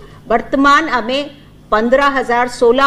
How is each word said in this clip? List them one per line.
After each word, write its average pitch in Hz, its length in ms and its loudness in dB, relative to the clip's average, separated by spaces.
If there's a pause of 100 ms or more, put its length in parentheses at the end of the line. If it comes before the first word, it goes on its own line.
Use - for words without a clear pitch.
(300)
ବର୍ତ୍ତମାନ 277 520 2 (160)
ଆମେ 247 200 -4 (540)
ପନ୍ଦର 233 300 2 (140)
ହଜାର, 240 300 -2 (120)
ଷୋହଳ 247 280 2